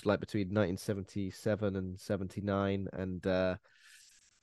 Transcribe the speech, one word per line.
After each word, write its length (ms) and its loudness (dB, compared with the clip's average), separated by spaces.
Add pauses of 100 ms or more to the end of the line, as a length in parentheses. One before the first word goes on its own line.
like, 160 4
between 320 0
nineteen 240 4
seventy-seven 1000 -2
and 240 -4
seventy-nine, 920 0
and, 340 -4
uh, 300 2 (840)